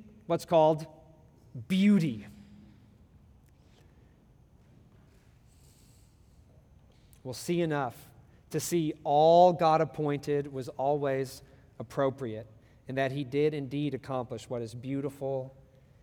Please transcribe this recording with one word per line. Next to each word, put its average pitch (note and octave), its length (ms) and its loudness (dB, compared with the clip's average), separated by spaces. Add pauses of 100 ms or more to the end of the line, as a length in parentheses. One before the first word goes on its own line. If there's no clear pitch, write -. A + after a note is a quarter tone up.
(260)
what's E3+ 180 -2
called D#3+ 420 4 (800)
beauty. F#3 600 2 (4000)
We'll B2+ 100 -8
see F3 260 -4
enough C#3+ 340 -2 (560)
to D#3 80 -4
see D#3 360 -2 (100)
all E3 480 6
God D#3+ 280 4
appointed D3 720 -2
was C3 180 -8
always C3+ 720 -2 (360)
appropriate, B2+ 680 -4 (400)
and C3 100 -6
that C3+ 140 0
he C#3+ 100 -6
did C#3+ 320 0
indeed C#3 400 -4
accomplish B2+ 560 -8
what A#2+ 100 -6
is A2+ 140 -10
beautiful C3+ 800 -8 (480)